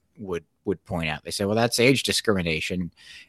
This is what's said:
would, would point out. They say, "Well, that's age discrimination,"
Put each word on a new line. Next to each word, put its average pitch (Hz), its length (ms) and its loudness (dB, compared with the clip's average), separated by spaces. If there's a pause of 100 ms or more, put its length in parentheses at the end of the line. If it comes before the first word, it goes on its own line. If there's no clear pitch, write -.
(180)
would, 90 260 -6 (200)
would 92 200 -2
point 82 240 -2
out. 76 160 -4
They 85 60 -8
say, 101 160 -2
"Well, 104 80 2
that's 117 260 2
age 123 220 6
discrimination," 90 880 0 (360)